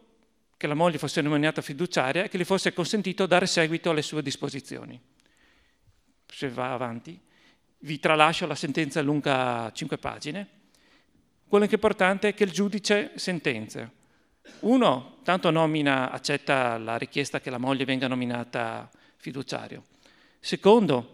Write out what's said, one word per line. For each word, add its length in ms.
che 100
la 60
moglie 240
fosse 240
nominata 400
fiduciaria 640
e 60
che 80
le 80
fosse 280
consentito 520
dare 200
seguito 460
alle 100
sue 200
disposizioni. 800
Se 240
va 240
avanti, 460
vi 200
tralascio 460
la 100
sentenza 460
lunga 720
cinque 240
pagine. 500
Quello 180
che 60
è 40
importante 540
è 40
che 100
il 80
giudice 640
sentenzia. 720
Uno, 640
tanto 260
nomina, 600
accetta 680
la 200
richiesta 420
che 100
la 80
moglie 280
venga 220
nominata 800
fiduciario. 720
Secondo, 760